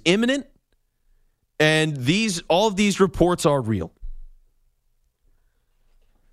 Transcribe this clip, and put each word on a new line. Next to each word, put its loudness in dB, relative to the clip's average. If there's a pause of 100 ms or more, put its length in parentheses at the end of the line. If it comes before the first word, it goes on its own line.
imminent, 0 (1120)
and 2
these, -2
all 2
of -6
these 0
reports 2
are 0
real. -4 (2500)